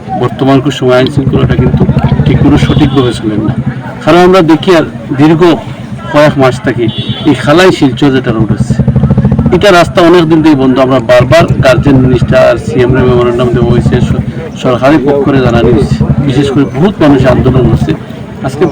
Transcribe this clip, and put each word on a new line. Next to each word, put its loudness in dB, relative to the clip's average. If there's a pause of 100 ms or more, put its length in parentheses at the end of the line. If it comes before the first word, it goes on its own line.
(220)
বর্তমান -2 (220)
সময় 0
আইন 0
শৃঙ্খলাটা 0
কিন্তু 0 (440)
ঠিক 2
কোনো 4 (100)
সঠিকভাবে 0
চলেন -4
না। -4 (480)
কারণ 0
আমরা 4 (120)
দেখি 0
আর 0 (360)
দীর্ঘ 4 (720)
কয়েক 2
মাস 0 (100)
থাকি -2 (440)
এই 0
খালাই 2
শিলচর 0
যেটা -4
রোড -2
আছে, -2 (840)
এটা 2 (100)
রাস্তা 0 (100)
অনেক 4
দিন 2
থেকে 4
বন্ধ। 2 (100)
আমরা 0 (120)
বারবার 4 (200)
গার্জেন 2
মিনিস্টার, 2 (160)
সিএম 0
রে 0
মেমোরেন্ডাম 0
দেওয়া 0
হয়েছে, 0 (120)
স-, -2 (400)
সরকারি 0 (100)
পক্ষরে 0
জানানো 0
হয়েছে, 0 (320)
বিশেষ 0
করে 0 (120)
বহুত 0 (100)
মানুষ 2 (140)
আন্দোলন 0
করছে। 0 (540)
আজকে -4